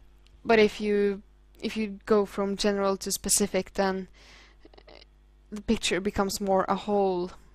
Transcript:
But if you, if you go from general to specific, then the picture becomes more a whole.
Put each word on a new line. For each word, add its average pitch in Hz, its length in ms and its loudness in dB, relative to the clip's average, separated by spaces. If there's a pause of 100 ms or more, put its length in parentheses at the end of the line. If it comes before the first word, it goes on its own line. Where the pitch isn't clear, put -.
(440)
But 226 160 4
if 214 220 4
you, 202 400 0 (400)
if 214 160 -6
you 202 280 -6
go 208 200 4
from 196 320 -4
general 196 400 0
to 196 140 -8
specific, 196 600 -2
then 190 340 -2 (1400)
the 214 100 -12
picture 208 400 0
becomes 196 400 -2
more 190 260 2
a 196 80 0
whole. 190 560 0 (240)